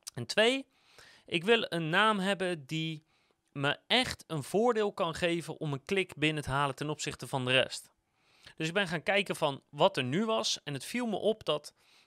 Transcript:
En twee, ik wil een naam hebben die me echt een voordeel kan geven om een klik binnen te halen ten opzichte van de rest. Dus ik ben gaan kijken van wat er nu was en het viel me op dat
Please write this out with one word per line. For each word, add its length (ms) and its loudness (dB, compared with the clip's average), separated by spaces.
En 120 -10
twee, 420 2
ik 180 -4
wil 260 4
een 200 -2
naam 300 4
hebben 460 -2
die 400 -4
me 260 0
echt 400 0
een 160 -4
voordeel 500 2
kan 220 -2
geven 420 -2
om 160 -2
een 120 -6
klik 300 -2
binnen 280 0
te 60 -8
halen 260 0
ten 140 -6
opzichte 380 -8
van 180 -2
de 60 2
rest. 400 2
Dus 120 -4
ik 60 -4
ben 140 0
gaan 160 -4
kijken 320 0
van 340 0
wat 280 4
er 60 2
nu 220 0
was 380 -2
en 100 -6
het 120 -8
viel 200 -4
me 100 -2
op 280 0
dat 300 -2